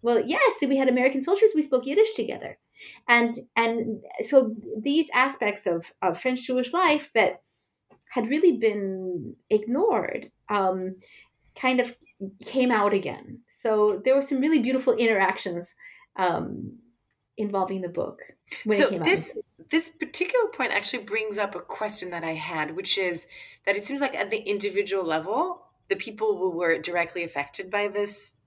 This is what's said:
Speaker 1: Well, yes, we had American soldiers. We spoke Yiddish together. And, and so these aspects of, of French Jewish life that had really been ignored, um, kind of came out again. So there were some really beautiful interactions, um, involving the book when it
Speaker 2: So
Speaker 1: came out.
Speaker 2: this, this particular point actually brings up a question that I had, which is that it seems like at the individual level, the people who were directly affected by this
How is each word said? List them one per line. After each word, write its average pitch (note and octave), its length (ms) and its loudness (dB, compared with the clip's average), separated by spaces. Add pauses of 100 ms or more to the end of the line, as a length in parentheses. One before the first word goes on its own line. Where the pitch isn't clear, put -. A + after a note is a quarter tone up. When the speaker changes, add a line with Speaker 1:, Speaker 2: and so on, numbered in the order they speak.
Speaker 1:
Well, A#3 200 4
yes, A4+ 380 2
we C4+ 160 2
had C4+ 120 4
American C4 340 2
soldiers. G4+ 320 6
We D4+ 80 2
spoke B3+ 240 0
Yiddish G#4+ 260 4
together. - 460 -6 (480)
And, A#3 320 4 (160)
and A3+ 480 -2 (180)
so A#3 340 4 (220)
these C#4+ 360 0
aspects B3 520 0
of, E3+ 260 -2 (100)
of E3+ 200 0
French B3+ 240 -2
Jewish B3+ 260 -2
life D#4+ 440 2
that G#3 260 2 (680)
had A3+ 200 -2
really D#4 280 4
been F#3+ 760 -2 (140)
ignored, A#3+ 800 0 (200)
um, F#3+ 480 0 (580)
kind B3+ 240 0
of A#3+ 160 -2 (500)
came B3+ 240 2
out G#3 240 4
again. B2+ 460 -4 (100)
So G#3+ 560 2
there C4 100 6
were C#4 60 4
some C4+ 180 -2
really D4+ 200 4
beautiful C4 340 2
interactions, F#3+ 800 0 (440)
um, - 600 -2 (600)
involving F#3+ 440 -2
the F3 80 -6
book - 300 -6 (440)
when G#3+ 160 4
it D4 40 8
Speaker 2:
So B3 60 4
Speaker 1:
came F3 120 -4
out. D#3+ 40 -2
Speaker 2:
this, - 280 0 (360)
this E4 200 0
particular - 600 -2
point B3+ 220 -4
actually G#3 320 -4
brings G#3+ 340 -6
up G3+ 180 -2
a F3 40 -8
question G3+ 520 -8
that E3+ 120 -8
I D#3+ 100 -4
had, D#3+ 420 -6
which F#3+ 220 -2
is F3+ 280 -2 (400)
that G3 100 2
it G3+ 100 -6
seems C4+ 140 -6
like C4+ 160 -2
at G3+ 140 -4
the A3+ 80 -2
individual G3+ 680 -2
level, F#3+ 600 -2 (240)
the G3 80 0
people G#3+ 400 -2
who F3+ 140 0
were E3 260 0
directly E3+ 460 -4
affected E3 460 -8
by G#3 200 -2
this G#3 460 -4 (120)